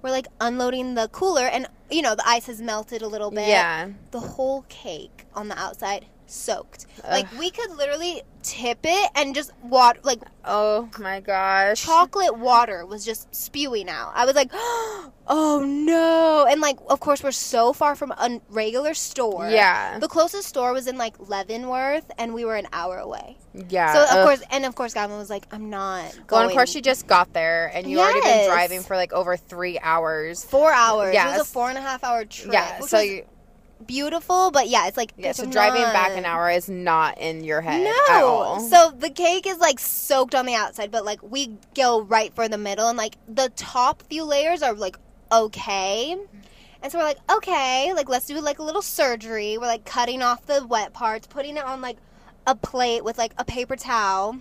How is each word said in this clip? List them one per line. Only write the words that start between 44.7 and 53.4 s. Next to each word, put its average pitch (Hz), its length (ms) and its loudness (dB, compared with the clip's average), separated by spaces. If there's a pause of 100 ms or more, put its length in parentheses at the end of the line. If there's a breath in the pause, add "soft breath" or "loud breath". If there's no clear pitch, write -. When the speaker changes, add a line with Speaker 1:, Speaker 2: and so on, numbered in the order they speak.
Speaker 1:
like, 208 240 -8 (360)
okay. 220 840 0 (640 loud breath)
And 277 100 -10
so 339 60 -4
we're 320 60 0
like, 302 140 -2 (120)
"Okay, 311 640 0
like, 285 140 -2
let's 254 180 -2
do, 294 140 -8
like, 285 200 -4
a - 20 -10
little 311 200 -4
surgery." 220 760 -4
We're, 240 80 -6
like, 233 180 -4
cutting 254 380 -2
off 240 240 0
the 285 200 0
wet 220 260 -2
parts, 220 340 -6
putting 285 300 -10
it 294 80 -6
on, 262 160 -8
like, 247 160 -10 (500 soft breath)
a 262 80 2
plate 240 500 -2
with, 226 140 -6
like, 233 200 -4
a 240 60 -6